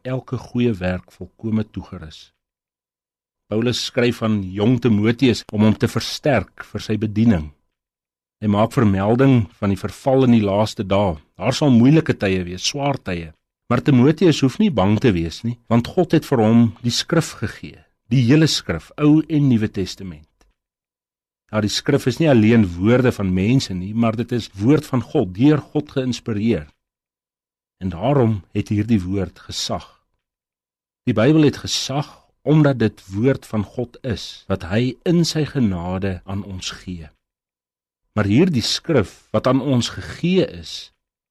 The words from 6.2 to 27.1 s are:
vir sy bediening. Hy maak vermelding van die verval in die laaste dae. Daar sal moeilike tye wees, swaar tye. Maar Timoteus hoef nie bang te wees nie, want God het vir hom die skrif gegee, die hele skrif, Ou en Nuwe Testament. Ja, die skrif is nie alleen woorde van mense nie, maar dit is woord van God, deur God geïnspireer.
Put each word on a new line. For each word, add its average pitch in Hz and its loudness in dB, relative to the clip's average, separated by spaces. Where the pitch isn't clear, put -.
vir 107 -10
sy 107 -4
bediening. 104 0
Hy 107 -2
maak 107 2
vermelding 117 2
van 101 0
die 98 -2
verval 131 0
in 120 6
die 113 4
laaste 104 0
dae. 95 0
Daar 117 -2
sal 147 2
moeilike 127 4
tye 95 -2
wees, 87 -8
swaar 139 -4
tye. 85 -10
Maar 120 0
Timoteus 143 4
hoef 131 0
nie 214 2
bang 101 2
te 127 2
wees 82 -4
nie, 117 -6
want 117 0
God - -2
het 156 2
vir 139 0
hom 117 4
die 120 -2
skrif - -2
gegee, - -12
die 127 2
hele 143 4
skrif, - -6
Ou 151 4
en 147 2
Nuwe 110 2
Testament. 90 -10
Ja, 107 -2
die 104 -2
skrif - -2
is 123 -2
nie 165 2
alleen 113 4
woorde 120 2
van 95 -4
mense 101 0
nie, 92 -8
maar 113 0
dit 117 -8
is 107 -8
woord 143 2
van 117 -4
God, 101 -2
deur 139 4
God 147 -6
geïnspireer. 113 -4